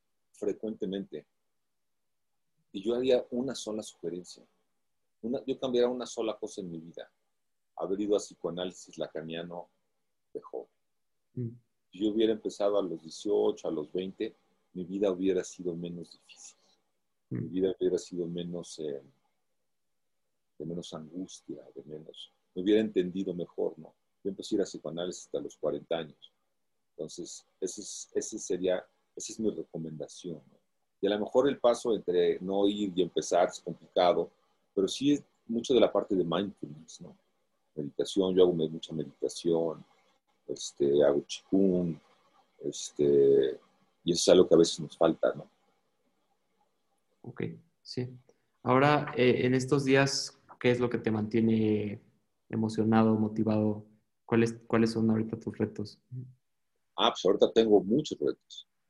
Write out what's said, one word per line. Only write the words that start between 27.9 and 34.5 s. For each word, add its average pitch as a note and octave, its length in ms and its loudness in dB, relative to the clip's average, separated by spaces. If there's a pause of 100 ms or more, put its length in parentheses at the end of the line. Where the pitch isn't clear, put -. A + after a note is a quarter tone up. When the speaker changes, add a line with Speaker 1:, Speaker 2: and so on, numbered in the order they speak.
Speaker 1:
ese G#2 240 -6
sería, F#2 480 -2 (300)
esa - 160 -12
es G#2 80 -16
mi A2 100 0
recomendación, D#2+ 840 -10
¿no? - 240 -20 (420)
Y G2 60 0
a G2+ 40 2
lo G#2+ 80 0
mejor C3 280 2
el C3 100 0
paso A#2+ 380 2
entre F2 460 2
no G2 260 0
ir G2+ 260 -2
y F2+ 80 0
empezar E2+ 460 2
es - 140 -8
complicado, E2+ 680 0 (460)